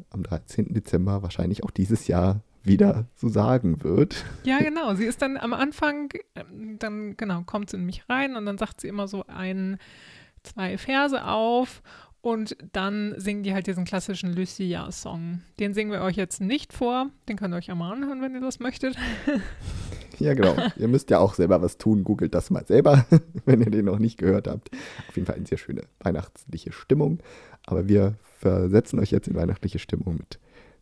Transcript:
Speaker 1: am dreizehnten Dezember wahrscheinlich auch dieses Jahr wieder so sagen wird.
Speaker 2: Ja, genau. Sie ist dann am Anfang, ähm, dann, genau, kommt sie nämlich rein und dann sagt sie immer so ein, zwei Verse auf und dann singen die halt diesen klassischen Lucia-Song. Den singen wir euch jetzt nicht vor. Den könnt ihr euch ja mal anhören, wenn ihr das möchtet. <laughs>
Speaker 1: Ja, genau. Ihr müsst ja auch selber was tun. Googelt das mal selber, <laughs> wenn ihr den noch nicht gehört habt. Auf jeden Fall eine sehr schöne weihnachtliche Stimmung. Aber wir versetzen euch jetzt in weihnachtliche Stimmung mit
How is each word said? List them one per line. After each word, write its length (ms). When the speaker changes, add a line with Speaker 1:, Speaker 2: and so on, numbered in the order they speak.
Speaker 1:
am 140
dreizehnten 500
Dezember 500
wahrscheinlich 400
auch 80
dieses 360
Jahr 340
wieder 500
so 120
sagen 560
wird. 400
Speaker 2:
Ja, 140
genau. 360
Sie 100
ist 160
dann 140
am 180
Anfang, 600
ähm, 440
dann, 380
genau, 280
kommt 240
sie 80
nämlich 320
rein 280
und 80
dann 120
sagt 240
sie 60
immer 220
so 180
ein, 500
zwei 340
Verse 480
auf 560
und 340
dann 460
singen 260
die 100
halt 140
diesen 160
klassischen 500
Lucia-Song. 1080
Den 140
singen 180
wir 120
euch 120
jetzt 240
nicht 320
vor. 380
Den 80
könnt 180
ihr 40
euch 100
ja 80
mal 160
anhören, 300
wenn 120
ihr 80
das 180
möchtet. 360
<laughs> 120
Speaker 1:
Ja, 160
genau. 200
Ihr 100
müsst 220
ja 80
auch 160
selber 300
was 160
tun. 240
Googelt 320
das 160
mal 140
selber, 380
<laughs> 200
wenn 160
ihr 100
den 140
noch 120
nicht 220
gehört 280
habt. 220
Auf 60
jeden 100
Fall 100
eine 120
sehr 100
schöne 240
weihnachtliche 720
Stimmung. 480
Aber 240
wir 260
versetzen 640
euch 120
jetzt 160
in 80
weihnachtliche 440
Stimmung 380
mit 220